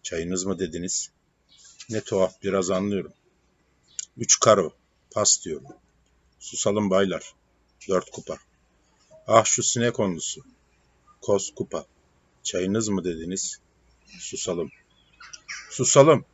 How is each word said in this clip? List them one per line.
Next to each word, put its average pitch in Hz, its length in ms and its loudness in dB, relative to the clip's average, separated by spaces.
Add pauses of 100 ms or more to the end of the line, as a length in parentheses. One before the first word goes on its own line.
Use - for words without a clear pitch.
Çayınız 87 420 -4
mı 92 140 -4
dediniz? 87 520 -6 (760)
Ne 110 120 -2
tuhaf, - 420 -2
biraz 95 260 0
anlıyorum. 98 440 -2 (1040)
Üç - 220 2
karo. 98 340 6 (380)
Pas - 340 0
diyorum. 73 220 -10 (720)
Susalım 104 500 -2
baylar. 95 440 0 (540)
Dört 92 240 0
kupa. - 260 -12 (920)
Ah 110 180 6
şu - 180 0
sinek 120 360 0
onlusu. 90 420 -4 (800)
Kos - 340 0
kupa. - 300 -8 (580)
Çayınız 101 460 -2
mı 95 140 -2
dediniz? 87 560 -6 (600)
Susalım. - 520 -6 (1000)
Susalım. 139 640 6